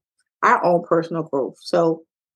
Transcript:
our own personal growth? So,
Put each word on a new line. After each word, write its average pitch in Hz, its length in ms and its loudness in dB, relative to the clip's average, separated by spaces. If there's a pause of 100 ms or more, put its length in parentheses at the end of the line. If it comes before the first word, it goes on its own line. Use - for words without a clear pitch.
(440)
our 233 200 2
own 175 200 2
personal 165 400 -2
growth? 139 360 -6
So, 165 440 0 (320)